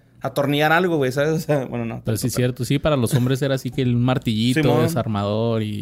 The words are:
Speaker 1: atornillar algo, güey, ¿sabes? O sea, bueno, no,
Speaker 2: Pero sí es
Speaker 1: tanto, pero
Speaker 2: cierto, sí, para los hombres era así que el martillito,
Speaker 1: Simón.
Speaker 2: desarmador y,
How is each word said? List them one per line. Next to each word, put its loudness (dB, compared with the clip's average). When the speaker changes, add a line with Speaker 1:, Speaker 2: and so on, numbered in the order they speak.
Speaker 1:
atornillar 0
algo, 2
güey, 0
¿sabes? 0
O 0
sea, 0
bueno, -6
no, -10
Speaker 2:
Pero 0
sí -2
es -2
Speaker 1:
tanto, -2
pero 2
Speaker 2:
cierto, -4
sí, 0
para 2
los 0
hombres 0
era 0
así -6
que -4
el 2
martillito, 2
Speaker 1:
Simón. 4
Speaker 2:
desarmador -2
y, -4